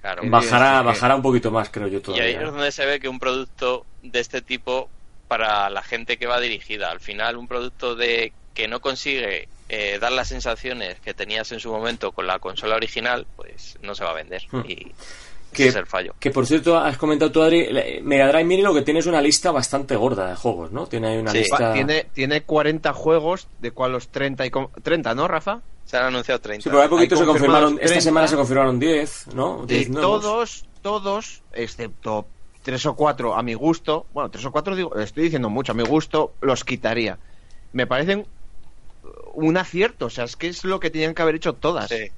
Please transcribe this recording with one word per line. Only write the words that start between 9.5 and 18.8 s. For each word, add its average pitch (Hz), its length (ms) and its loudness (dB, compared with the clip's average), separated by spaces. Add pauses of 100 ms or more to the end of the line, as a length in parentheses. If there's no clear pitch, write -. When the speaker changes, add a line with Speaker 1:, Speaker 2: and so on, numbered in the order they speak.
Speaker 1:
eh, 104 280 -4
dar 120 140 -2
las 127 160 -2
sensaciones 123 720 -8
que 104 140 -10
tenías 107 380 -6
en 113 60 -10
su 113 140 -10
momento 110 400 -4
con 90 140 -6
la 92 120 -2
consola 110 380 -4
original, 117 580 -4
pues - 460 -14
no 101 140 -10
se 98 100 -8
va 85 60 -2
a 80 40 -6
vender. 85 360 -10
Speaker 3:
Hmm. 127 180 -6
Speaker 1:
Y - 240 -14 (600)
Speaker 3:
Que, 143 80 2
Speaker 1:
ese 131 80 8
es 117 60 -2
el 92 100 -2
fallo. - 340 -4
Speaker 3:
que, - 100 0
por 131 140 2
cierto, 160 320 4
has 147 220 2
comentado 156 340 2
tú, 160 100 4
Adri, 165 300 6
la, 131 100 2 (200)
Mega 139 260 6
Drive 160 160 6
Mini 185 180 4
lo 202 120 6
que 143 80 6